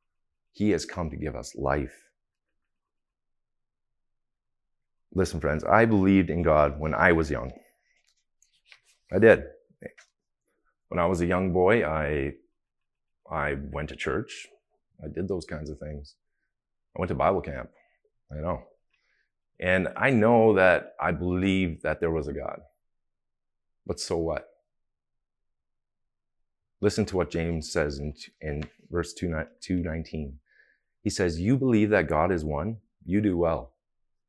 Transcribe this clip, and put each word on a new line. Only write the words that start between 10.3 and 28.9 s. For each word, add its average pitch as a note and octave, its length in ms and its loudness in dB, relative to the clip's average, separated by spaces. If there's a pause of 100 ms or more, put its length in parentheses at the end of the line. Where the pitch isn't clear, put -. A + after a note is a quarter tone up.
When F2 100 -4
I F2 80 2
was F2+ 140 0
a E2+ 60 2
young F2+ 260 0
boy, F#2 320 4
I, D2 480 -2 (1000)
I D2 260 -4 (160)
went D2 180 -8
to C#2 60 -16
church. - 500 -8 (580)
I D#2 40 -12
did F2+ 200 -8
those F#2 160 -6
kinds D2+ 260 -12
of D#2 80 -12
things. D2 360 -14 (840)
I - 40 -6
went F2+ 100 -4
to D#2+ 40 -4
Bible E2 280 0
camp. C2 260 -10 (640)
I D2 40 -12
know. D#2 260 -6 (1000)
And F2+ 360 2
I C3+ 140 2
know A2+ 440 6
that F#2 460 4
I F2+ 120 0
believed F2+ 680 0
that D#2+ 180 -4
there E2 100 0
was D2+ 180 -4
a C#2 40 -8
God. - 280 -10 (1300)
But F#2 140 -6
so - 160 -4
what? D#2+ 320 -4 (2250)
Listen G#2 260 2
to G2 100 -6
what E2+ 140 0
James E2 400 -4
says D2 280 -2
in, D2 160 -8 (260)
in D2+ 220 -6 (280)